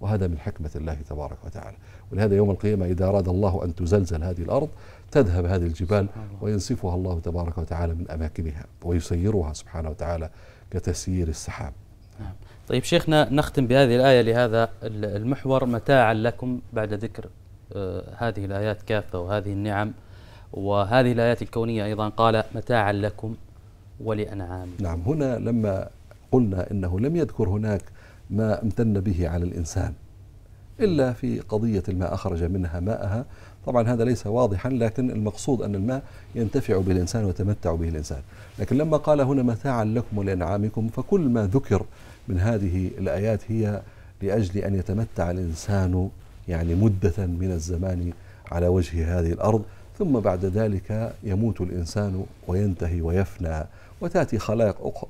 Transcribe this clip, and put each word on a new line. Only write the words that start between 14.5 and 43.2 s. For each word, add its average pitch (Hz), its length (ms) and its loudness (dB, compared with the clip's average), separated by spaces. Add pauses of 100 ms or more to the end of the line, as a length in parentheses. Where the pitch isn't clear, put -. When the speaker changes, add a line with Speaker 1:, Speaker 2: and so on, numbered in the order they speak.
Speaker 2:
ال-، 110 220 -6
المحور: 127 600 0
"متاعا 120 480 4
لكم"، 120 460 -2 (120)
بعد 110 200 -2
ذكر، 101 340 -8 (460)
آه، 92 320 -6 (120)
هذه 104 280 -2
الآيات 101 380 -2
كافة 104 360 -2
وهذه 98 340 -2
النعم 104 400 -2 (600)
وهذه 101 600 4
الآيات 117 300 2
الكونية 113 420 -2
أيضا، 107 240 -2
قال: 110 360 4 (100)
"متاعا 110 380 2
لكم 104 420 -2 (680)
ولأنعامكم". 98 840 -6
Speaker 1:
نعم، 82 160 -2
هنا 131 380 0
لما 107 500 0 (440)
قلنا 98 380 4
إنه 92 300 0
لم 147 160 2
يذكر 139 320 0
هناك 104 340 0 (480)
ما 107 320 0
امتن 107 380 2
به 87 280 2
على 87 160 0
الإنسان 82 480 -2 (880)
إلا 147 320 4
في 117 280 -4
قضية 107 480 0
الماء: 90 260 -2
"أخرج 87 300 -2
منها 87 360 -2
ماءها". 98 440 -2 (420)
طبعا 120 220 4
هذا 117 160 2
ليس 120 220 0
واضحا، 110 440 2
لكن 123 400 0
المقصود 107 520 -2
أن 101 120 -2
الماء 120 280 -2 (320)
ينتفع 113 440 0
به 95 140 2
الإنسان 92 320 0
ويتمتع 95 500 0
به 82 140 0
الإنسان. 78 340 -6 (360)
لكن 123 200 0
لما 151 180 2
قال 151 240 4
هنا: 135 220 4
"متاعا 120 420 0
لكم 107 340 -2
ولأنعامكم"، 101 720 0
فكل 135 320 0
ما 120 260 2
ذكر 98 380 2 (440)
من 92 100 0
هذه 95 600 0
الآيات 98 500 0